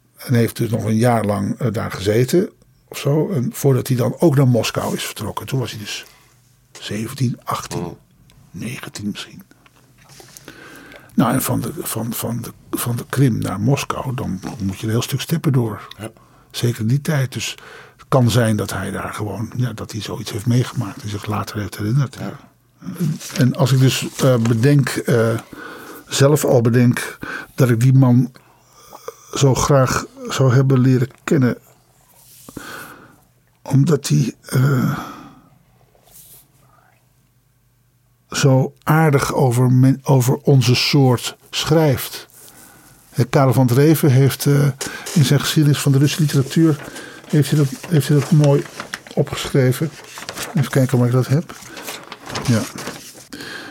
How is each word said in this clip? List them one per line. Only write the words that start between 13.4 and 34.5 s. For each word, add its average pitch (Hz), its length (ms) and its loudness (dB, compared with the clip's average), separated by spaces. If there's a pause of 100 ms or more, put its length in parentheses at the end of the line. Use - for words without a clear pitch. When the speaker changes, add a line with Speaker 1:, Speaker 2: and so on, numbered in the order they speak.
Speaker 1:
Moskou, 127 560 -2
dan 92 240 -6 (200)
moet 95 200 -6
je - 60 -8
een 110 60 -2
heel 113 100 0
stuk - 200 -4
steppen 160 320 -2
door. 113 340 -2 (120)
Speaker 2:
Ja. 107 100 -10 (420)
Speaker 1:
Zeker 117 300 -4
in 107 60 -2
die 139 140 2
tijd. 143 320 -2
Dus - 180 -8 (460)
het - 100 -20
kan 123 240 2
zijn 110 240 2
dat 101 180 -4
hij 95 180 -6
daar 95 220 -8
gewoon, 104 420 -8
ja, 117 180 -4
dat - 180 -10
hij 107 100 -8
zoiets - 300 -10
heeft 101 140 -8
meegemaakt 120 560 -2
en 107 80 -10
zich 104 160 -10
later 104 340 -6
heeft 98 180 -8
herinnerd. 117 420 -2
Speaker 2:
Ja. 98 120 -8 (1080)
Speaker 1:
En 131 180 2
als 123 160 2
ik 131 80 4
dus, - 280 2 (100)
eh, 131 200 2
bedenk, 123 520 2
eh, 113 500 0 (680)
zelf 143 380 4
al 135 160 4
bedenk 120 560 2 (380)
dat 127 140 2
ik 117 100 2
die 131 140 6
man 127 380 6 (1000)
zo 135 220 4
graag - 500 2 (240)
zou 131 240 2
hebben 135 260 4
leren 127 300 2 (140)
kennen, 131 340 0 (2000)
omdat 139 460 2
hij, 147 260 0 (120)
eh, 135 520 0 (3250)